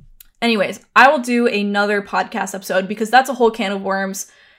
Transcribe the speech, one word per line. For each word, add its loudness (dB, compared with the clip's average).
Anyways, 0
I 8
will 2
do 0
another -2
podcast -6
episode -4
because -4
that's 4
a -6
whole 2
can -6
of -6
worms -6